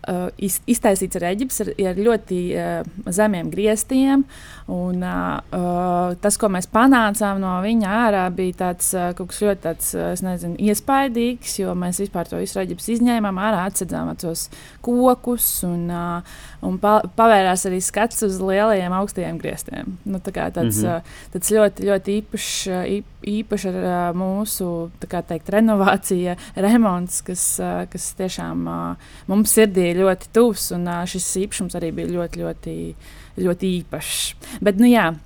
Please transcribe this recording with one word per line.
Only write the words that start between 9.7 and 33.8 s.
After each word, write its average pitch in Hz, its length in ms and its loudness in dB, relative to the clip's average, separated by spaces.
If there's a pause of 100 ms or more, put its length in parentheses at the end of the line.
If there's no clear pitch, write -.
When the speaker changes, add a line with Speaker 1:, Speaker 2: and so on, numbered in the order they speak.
Speaker 1:
ā, 170 200 -2
es 180 80 -6
nezinu, 175 360 -4
iespaidīgs, 240 1040 0
jo 185 160 -2
mēs 180 260 -2
vispār 185 260 -4
to 175 100 -8
visu 190 200 -4
reģipsu 190 400 -4
izņēmām 220 400 2
ārā, 190 280 0
atsedzām 165 440 -4
vecos 165 400 -6 (320)
kokus 247 840 2
un, 170 260 -2
ā, 175 320 -4 (420)
un 185 160 -2
pa-, 214 240 6 (120)
pavērās 196 500 6
arī 185 140 0
skats 214 440 -2
uz 190 160 0
lielajiem 190 520 2
augstajiem 185 480 -2
griestiem. - 640 -8
Nu, 190 160 -4
tā 190 140 -8
kā 170 180 -4
tāds, 214 300 0
Speaker 2:
Mhm. 202 40 2
Speaker 1:
ā, 170 160 -2 (320)
tāds 185 180 -2
ļoti, 202 340 4
ļoti 196 360 0
īpašs, - 340 -8 (120)
ā, 180 220 -2
īp-, 208 560 -4
īpašs 202 200 -4
ar, 185 80 -2
ā, 180 400 0
mūsu, 185 760 -2 (100)
tā - 80 -10
kā 175 160 -4
teikt, 165 260 -8
renovācija, 196 840 4 (200)
remonts, 196 680 2
kas, - 380 -4
ā, 180 280 -4
kas - 300 -10
tiešām, - 480 -4
ā, 170 300 -6 (320)
mums 208 260 4
sirdī 185 420 4
ļoti 185 380 2
tuvs, 226 380 4
un, 175 140 -2
ā, 175 200 -4
šis 180 320 -6
īpašums 190 380 -4
arī 170 180 -4
bija 170 140 -6
ļoti, 170 340 -4
ļoti, 165 540 -8 (420)
ļoti 180 460 0